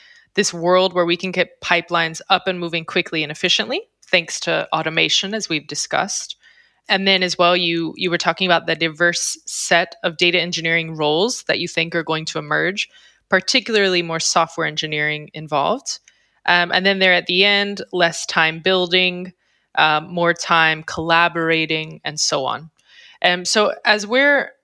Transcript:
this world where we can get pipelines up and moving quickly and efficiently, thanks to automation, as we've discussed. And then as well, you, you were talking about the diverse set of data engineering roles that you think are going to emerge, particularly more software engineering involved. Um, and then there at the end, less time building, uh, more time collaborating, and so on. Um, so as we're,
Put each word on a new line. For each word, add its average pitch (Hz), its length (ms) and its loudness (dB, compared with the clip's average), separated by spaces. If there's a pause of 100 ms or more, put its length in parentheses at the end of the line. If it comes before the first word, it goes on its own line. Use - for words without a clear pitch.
(340)
this - 200 0
world 180 400 4
where 175 100 2
we 170 120 0
can 185 160 -6
get 175 280 -2
pipelines 170 600 0 (100)
up 180 160 2
and 180 140 -2
moving 165 240 -4
quickly 165 400 -2
and 147 80 -8
efficiently, 240 500 -2 (240)
thanks 165 340 0
to 160 320 -2
automation, 165 640 0
as 214 140 -6
we've 151 180 -4
discussed. - 720 -4 (520)
And 196 180 0
then 190 180 2
as 175 120 -2
well, 175 200 4
you, 165 400 -2
you - 120 -2
were 123 100 0
talking 180 280 0
about 170 200 2
the 165 100 -2
diverse 165 600 0 (100)
set - 580 0
of 170 120 -4
data 175 240 2
engineering 165 540 -2
roles 156 540 0
that - 100 2
you 170 80 -4
think 165 300 -4
are 165 80 -2
going 160 220 -2
to - 120 -6
emerge, 156 500 -2 (400)
particularly 196 760 2
more 165 180 -4
software 165 460 0
engineering 151 680 -4
involved. 156 640 -2 (460)
Um, 175 280 2
and 185 120 0
then 196 140 2
there 185 140 4
at 175 140 2
the 185 180 4
end, 202 380 0 (100)
less 175 340 0
time 160 320 0
building, 180 720 0 (440)
uh, 156 240 4
more 170 340 0
time 160 480 2
collaborating, 160 1200 0
and 151 140 -8
so 139 280 -2
on. 131 220 -6 (540)
Um, 180 220 2
so 208 300 2 (100)
as 208 240 2
we're, 269 420 2 (140)